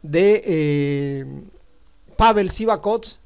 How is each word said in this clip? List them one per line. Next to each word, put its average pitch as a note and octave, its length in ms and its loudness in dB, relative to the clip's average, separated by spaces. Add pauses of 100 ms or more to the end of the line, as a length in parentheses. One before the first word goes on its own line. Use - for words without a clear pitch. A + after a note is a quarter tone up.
de, F#3 420 2
eh, C#3+ 800 -2 (920)
Pavel G#3 320 4
Sivakov A3 540 -2 (220)